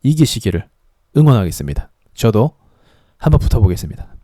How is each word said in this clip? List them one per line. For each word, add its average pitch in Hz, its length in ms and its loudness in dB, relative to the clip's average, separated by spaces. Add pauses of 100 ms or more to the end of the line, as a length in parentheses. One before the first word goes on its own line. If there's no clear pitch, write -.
이기시기를 127 640 -2 (480)
응원하겠습니다. 95 760 0 (220)
저도 113 380 0 (680)
한번 151 220 2
붙어보겠습니다. - 840 -2